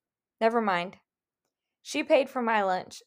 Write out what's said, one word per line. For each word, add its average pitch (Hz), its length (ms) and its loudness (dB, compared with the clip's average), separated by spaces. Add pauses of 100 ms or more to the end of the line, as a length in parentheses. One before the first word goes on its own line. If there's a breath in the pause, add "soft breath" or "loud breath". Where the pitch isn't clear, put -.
(420)
Never 226 180 2
mind." 180 380 -2 (840)
She 302 220 -6
paid 269 240 4
for 254 140 -6
my 220 200 0
lunch, 185 440 -4